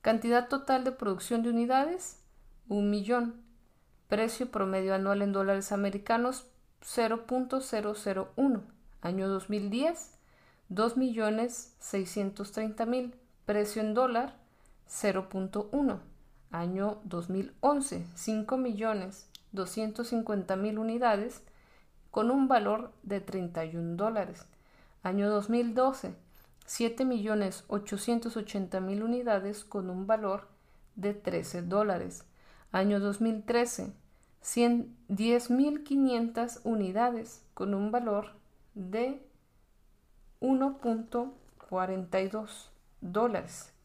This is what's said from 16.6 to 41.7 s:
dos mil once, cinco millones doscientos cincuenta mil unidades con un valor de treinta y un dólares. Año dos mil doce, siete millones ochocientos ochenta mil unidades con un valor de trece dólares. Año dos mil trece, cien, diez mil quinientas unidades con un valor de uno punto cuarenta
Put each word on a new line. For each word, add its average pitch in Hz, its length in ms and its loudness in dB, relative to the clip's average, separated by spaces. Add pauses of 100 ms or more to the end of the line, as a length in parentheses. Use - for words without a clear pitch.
dos 175 260 -6
mil 190 300 -2
once, 269 560 2
cinco 214 400 -2
millones 214 720 -2 (240)
doscientos 220 560 -4
cincuenta 214 480 -2
mil 214 240 -2
unidades 226 640 0 (680)
con 233 220 2
un 269 160 4
valor 220 460 4 (100)
de 196 160 -4
treinta 175 460 -4
y 160 100 -8
un 170 220 -2
dólares. 196 480 -2 (580)
Año 202 260 2
dos 208 200 2
mil 233 240 2
doce, 254 420 2 (500)
siete 233 380 -2
millones 214 640 0
ochocientos 226 680 -2
ochenta 196 420 -4
mil 196 240 -2
unidades 220 640 0
con 185 240 -4
un 185 180 -6
valor 202 400 0 (480)
de 202 180 -2
trece 180 480 -4
dólares. 185 640 0 (480)
Año 196 300 4
dos 202 180 -2
mil 226 240 0
trece, 240 480 0 (480)
cien, 240 560 2 (140)
diez 233 400 2
mil 294 340 4
quinientas 240 800 0
unidades 226 800 0 (100)
con 196 200 -2
un 208 180 0
valor 220 440 0 (380)
de 220 480 -2 (1160)
uno 269 380 2
punto 240 560 -2 (360)
cuarenta 185 520 -2